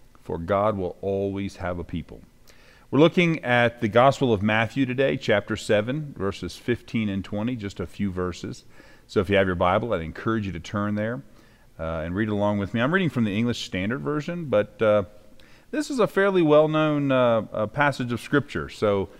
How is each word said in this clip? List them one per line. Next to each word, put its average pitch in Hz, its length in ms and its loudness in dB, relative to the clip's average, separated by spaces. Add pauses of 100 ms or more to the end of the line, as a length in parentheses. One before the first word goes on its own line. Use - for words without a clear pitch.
(220)
for 90 160 -8
God 101 400 0
will 90 240 -4
always 98 540 -2
have 87 220 -6
a 82 60 -8
people. 71 380 -10 (680)
We're 131 100 4
looking 165 440 4
at 120 380 2
the 117 60 2
Gospel 123 440 4
of 98 100 2
Matthew 110 440 2
today, 135 320 0
chapter 104 380 0
seven, 127 600 0
verses 92 400 -6
fifteen 113 540 -2
and 98 120 -4
twenty, 107 320 -4
just 101 260 -8
a 87 60 -6
few 101 240 -4
verses. 90 540 -6 (420)
So - 140 0
if 90 80 2
you 98 80 4
have 98 100 6
your 92 100 0
Bible, 101 360 2
I'd 90 80 0
encourage 101 460 -4
you 92 60 -6
to 85 80 -10
turn 104 340 -4
there, 117 280 -4 (560)
uh, 82 220 -6
and 85 140 -6
read 107 160 -2
along 104 280 0
with 98 140 -4
me. 117 80 0
I'm 139 140 0
reading 185 160 0
from 117 140 0
the 101 120 -2
English 120 300 -2
Standard 104 340 -4
Version, 151 460 -6
but, 104 340 0
uh, 104 240 4 (640)
this 294 180 -4
is 269 120 -2
a 190 80 4
fairly 196 340 2
well-known, 151 720 4
uh, 120 400 4
uh, 107 160 -2
passage 139 420 -2
of 120 100 -4
Scripture, 90 480 -2
so 101 400 0 (120)